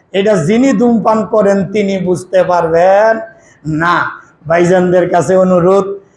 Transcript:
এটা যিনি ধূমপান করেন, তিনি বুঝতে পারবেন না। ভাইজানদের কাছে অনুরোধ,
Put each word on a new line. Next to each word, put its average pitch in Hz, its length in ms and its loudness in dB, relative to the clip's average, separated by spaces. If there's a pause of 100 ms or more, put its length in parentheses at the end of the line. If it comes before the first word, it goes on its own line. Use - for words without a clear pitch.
(120)
এটা 202 240 0
যিনি 226 360 2
ধূমপান 220 540 0
করেন, 202 460 0
তিনি 196 260 -2
বুঝতে 180 460 -2
পারবেন 180 760 0 (460)
না। 160 440 -2 (380)
ভাইজানদের 175 600 2
কাছে 175 260 0
অনুরোধ, 185 640 0 (160)